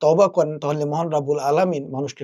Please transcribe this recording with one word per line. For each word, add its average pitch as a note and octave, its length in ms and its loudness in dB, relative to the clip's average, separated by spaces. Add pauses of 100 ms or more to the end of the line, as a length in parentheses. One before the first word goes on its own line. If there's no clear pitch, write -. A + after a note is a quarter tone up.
তওবা E3+ 340 4
করেন, D3+ 260 0
তাহলে D3+ 300 -2
মহান E3 240 -2
রাব্বুল D3 240 -2 (100)
আলামিন D#3+ 340 0 (120)
মানুষকে C#3 280 -8